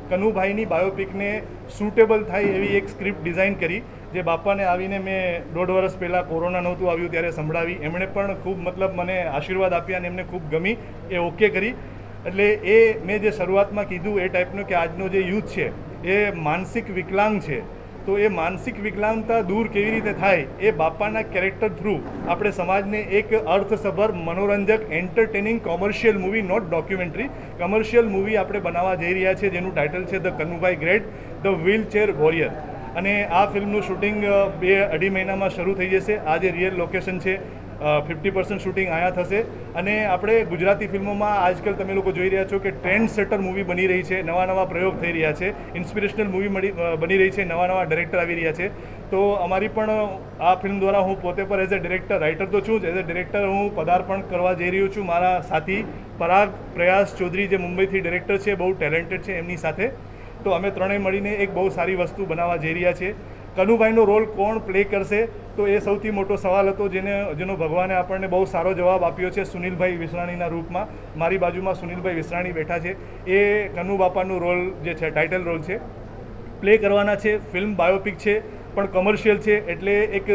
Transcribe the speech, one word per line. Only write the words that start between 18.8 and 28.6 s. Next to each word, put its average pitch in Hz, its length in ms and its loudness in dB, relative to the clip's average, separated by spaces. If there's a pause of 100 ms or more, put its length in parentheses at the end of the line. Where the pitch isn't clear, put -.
વિકલાંગતા 214 600 0
દૂર 208 280 0
કેવી 208 220 0
રીતે 214 220 -2
થાય 175 340 2 (140)
એ 202 100 6
બાપાના 202 520 0
character 196 460 0
થ્રુ 196 320 -2 (280)
આપણે 202 220 2
સમાજને 196 480 0
એક 214 360 0
અર્થસભર, 202 800 2
મનોરંજક, 196 800 2
entertaining 214 680 0
commercial 202 580 2
movie, 190 200 0
not 196 320 0
documentary, 175 560 -2 (320)
commercial 214 500 4
movie 196 280 0
આપણે 202 220 0
બનાવવા 175 360 0